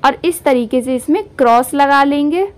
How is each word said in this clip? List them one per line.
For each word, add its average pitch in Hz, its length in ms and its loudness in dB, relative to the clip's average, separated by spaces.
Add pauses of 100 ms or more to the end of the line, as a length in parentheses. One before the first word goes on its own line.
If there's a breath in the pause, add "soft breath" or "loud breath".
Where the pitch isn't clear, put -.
और 269 200 2
इस 349 180 -2
तरीके 254 380 0
से 254 140 -4
इसमें 302 280 -2 (140)
cross 247 360 2
लगा 277 320 2
लेंगे 294 420 -2 (100)